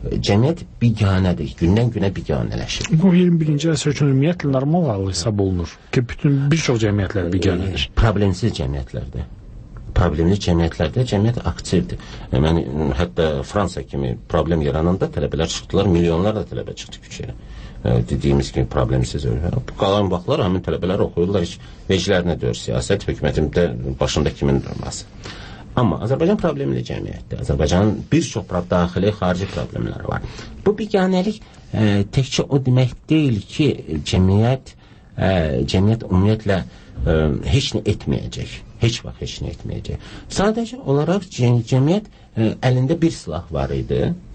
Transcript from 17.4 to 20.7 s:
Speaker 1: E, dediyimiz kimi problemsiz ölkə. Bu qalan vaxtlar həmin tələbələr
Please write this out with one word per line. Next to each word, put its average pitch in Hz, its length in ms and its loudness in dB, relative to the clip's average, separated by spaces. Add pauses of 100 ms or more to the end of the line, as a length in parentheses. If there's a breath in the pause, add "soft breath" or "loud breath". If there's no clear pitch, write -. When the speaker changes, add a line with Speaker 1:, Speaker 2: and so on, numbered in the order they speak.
Speaker 1:
E, 60 240 0
dediyimiz 69 500 0
kimi 65 160 -2
problemsiz 64 560 -2
ölkə. 65 320 -2
Bu - 240 -6
qalan 98 320 2
vaxtlar 117 320 -2
həmin 90 240 0
tələbələr 87 400 0